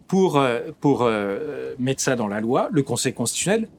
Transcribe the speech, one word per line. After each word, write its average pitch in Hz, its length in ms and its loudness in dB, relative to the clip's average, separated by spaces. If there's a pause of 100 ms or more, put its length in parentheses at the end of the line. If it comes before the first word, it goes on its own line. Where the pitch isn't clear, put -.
pour, 185 300 4
euh, 127 220 2 (200)
pour, 127 240 2
euh, 123 760 -2
mettre 131 220 -2
ça 135 140 0
dans 117 120 -2
la 101 140 -4
loi. 139 300 0
Le 151 120 2
Conseil 120 300 -4
constitutionnel 202 540 -2 (100)